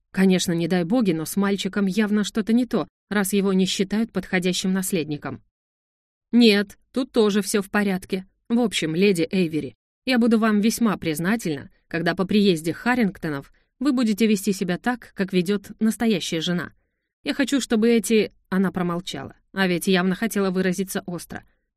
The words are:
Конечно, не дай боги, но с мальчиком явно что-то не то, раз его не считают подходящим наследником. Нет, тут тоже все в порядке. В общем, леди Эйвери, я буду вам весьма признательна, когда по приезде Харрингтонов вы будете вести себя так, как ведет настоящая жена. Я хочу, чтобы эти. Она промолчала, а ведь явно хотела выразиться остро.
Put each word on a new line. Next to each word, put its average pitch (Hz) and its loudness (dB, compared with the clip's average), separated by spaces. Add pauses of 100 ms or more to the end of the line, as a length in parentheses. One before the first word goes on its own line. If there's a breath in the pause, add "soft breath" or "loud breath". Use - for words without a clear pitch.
(120)
Конечно, 185 2
не 170 0
дай 180 0
боги, 196 2
но 160 -4
с - -10
мальчиком 196 -2
явно 208 0
что-то 220 -2
не 240 2
то, 180 -2 (240)
раз 190 -2
его 196 2
не 185 4
считают 208 -2
подходящим 185 -2
наследником. 151 -4 (880)
Нет, 208 4 (120)
тут 262 -6
тоже 208 2
все 208 -2
в 190 -8
порядке. 190 -4 (240)
В 233 2
общем, 175 -2
леди 180 2
Эйвери, 156 -2 (320)
я 254 2
буду 226 4
вам 214 2
весьма 214 0
признательна, 165 -4 (180)
когда 165 -2
по 190 -2
приезде 185 2
Харрингтонов 185 -4 (240)
вы 285 0
будете 226 2
вести 208 2
себя 180 -4
так, - -6
как 190 -4
ведет 185 -2 (100)
настоящая 220 0
жена. 175 -4 (500)
Я 285 -4
хочу, 277 0
чтобы 226 2
эти. 226 2 (180)
Она 185 0
промолчала, 175 -6 (180)
а 190 0
ведь 175 -4
явно 185 2
хотела 202 -2
выразиться 185 -2
остро. - -12 (340)